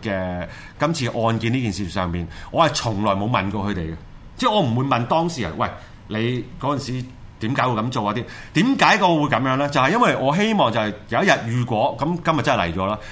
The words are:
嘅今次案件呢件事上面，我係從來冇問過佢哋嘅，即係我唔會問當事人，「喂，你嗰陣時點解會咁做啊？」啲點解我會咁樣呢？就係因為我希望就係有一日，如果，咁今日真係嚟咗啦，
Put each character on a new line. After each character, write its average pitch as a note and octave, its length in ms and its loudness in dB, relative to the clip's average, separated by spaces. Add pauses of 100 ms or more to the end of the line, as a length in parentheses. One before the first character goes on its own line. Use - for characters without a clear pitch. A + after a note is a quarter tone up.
嘅 F#2 480 -4 (320)
今 D#3+ 140 2
次 B2 120 -2 (140)
案 A2+ 180 2
件 A#2 140 0
呢 C3 100 0
件 A2 80 -2
事 F#2+ 200 -4
上 F#2 180 -2
面， E2+ 180 -4 (240)
我 D#3+ 160 2
係 D3+ 60 0
從 G#2+ 320 -2
來 G2+ 80 4
冇 G2+ 160 0
問 G2+ 220 0
過 G#2 200 -2
佢 G2+ 40 -2
哋 F2 80 -6
嘅， D#2+ 120 -6 (440)
即 B3+ 80 0
係 A3+ 40 2
我 G#3 120 4
唔 A2+ 140 2
會 C3 80 2
問 B2 220 0
當 E3 220 2
事 D3+ 140 -4
人， D#2+ 160 -4
「喂， G#2+ 100 0 (400)
你 G#2+ 80 -4 (420)
嗰 C#3+ 200 -2
陣 C3+ 80 -6
時 B2+ 180 -4 (360)
點 C3+ 140 0
解 A#2+ 80 2
會 B2 200 2
咁 B2 80 -2
做 A2 180 -2
啊？」 G#2 80 0
啲 F2+ 80 -4 (300)
點 G#3+ 240 4
解 F#3+ 240 6
我 E3+ 200 4
會 D3 60 2
咁 A#2 140 2
樣 C3 140 0
呢？ C#3+ 120 0
就 C#3+ 100 0
係 C3 120 4
因 A3+ 100 4
為 E3+ 160 4
我 C3+ 180 0
希 G#3+ 200 2
望 C3 180 4
就 A2+ 80 0
係 G#2+ 140 0 (160)
有 A#2 140 2
一 - 20 2
日， D3+ 60 6 (260)
如 A#2+ 80 0
果， A#2+ 340 0
咁 E3 240 -2
今 E3 100 2
日 C#3+ 80 2
真 C3+ 160 2
係 - 20 4 (120)
嚟 - 20 -2
咗 F#2+ 120 -2
啦， G#2+ 120 -2 (140)